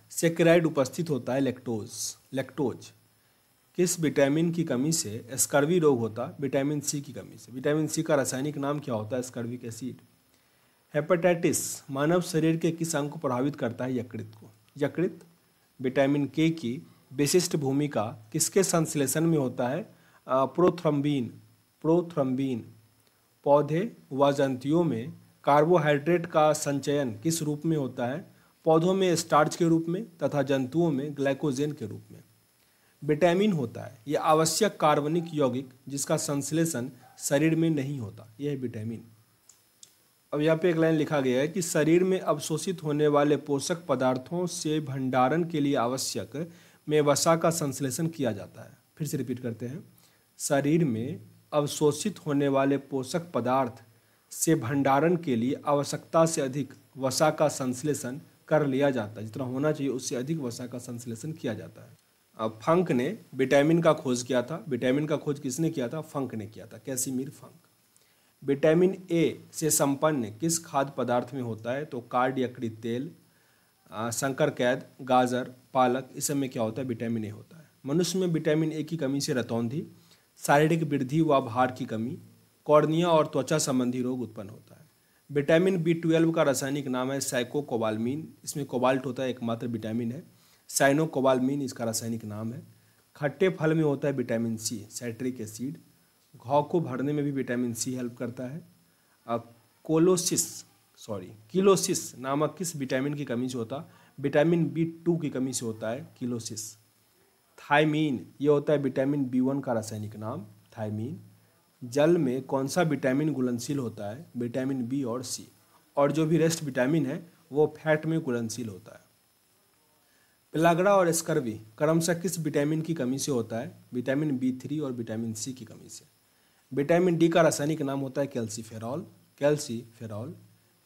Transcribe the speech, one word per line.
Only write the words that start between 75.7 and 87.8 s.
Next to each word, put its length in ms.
पालक, 420
इस 100
सब 100
में 140
क्या 120
होता 200
है? 60
विटामिन 360
ए 40
होता 280
है। 120
मनुष्य 320
में 80
विटामिन 460
ए 100
की 140
कमी 240
से 140
रतौंधी, 520
शारीरिक 440
वृद्धि 380
व 200
भार 320
की 120
कमी, 340
कॉर्निया 440
और 180
त्वचा 320
संबंधी 440
रोग 200
उत्पन्न 280
होता 240
है। 120
विटामिन 500
बी 120
ट्वेल्व 380
का 100
रासायनिक 460
नाम 240
है 80
साइकोकोबालमिन, 1120